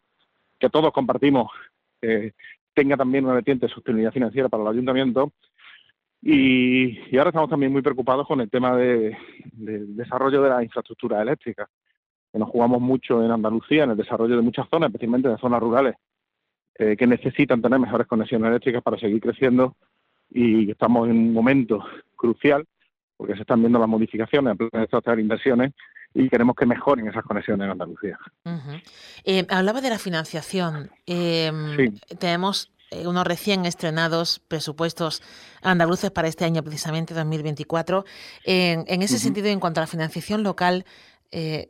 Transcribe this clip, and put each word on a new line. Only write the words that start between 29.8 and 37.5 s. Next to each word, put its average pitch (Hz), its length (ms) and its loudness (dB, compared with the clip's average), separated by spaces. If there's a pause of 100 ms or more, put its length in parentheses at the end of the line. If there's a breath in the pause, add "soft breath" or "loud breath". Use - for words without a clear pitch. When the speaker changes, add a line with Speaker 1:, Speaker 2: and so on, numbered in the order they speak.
Speaker 2:
de 262 80 -2
la 214 100 -2
financiación. 160 920 -4 (160)
Em, 160 720 -2
Speaker 1:
Sí. 131 420 -2
Speaker 2:
tenemos, 185 540 -2 (200)
eh, 170 160 -8
unos 180 180 0
recién 180 400 -2
estrenados 165 720 -2
presupuestos 160 800 -6 (400 loud breath)
andaluces 180 500 2
para 165 180 -2
este 165 160 -4
año, 165 180 0
precisamente 160 500 -6
dos 160 120 -4
mil 156 180 -4
veinticuatro. 160 640 -2 (400 loud breath)